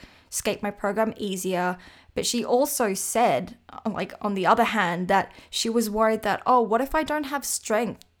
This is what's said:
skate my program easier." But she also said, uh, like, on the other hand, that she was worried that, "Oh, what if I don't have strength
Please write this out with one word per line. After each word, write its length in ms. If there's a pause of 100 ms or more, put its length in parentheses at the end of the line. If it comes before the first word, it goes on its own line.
(300)
skate 320
my 100
program 440
easier." 600 (380)
But 120
she 180
also 480
said, 640 (120)
uh, 200
like, 320
on 140
the 100
other 200
hand, 420
that 240 (180)
she 200
was 200
worried 340
that, 220
"Oh, 160
what 200
if 120
I 100
don't 220
have 200
strength 580 (180)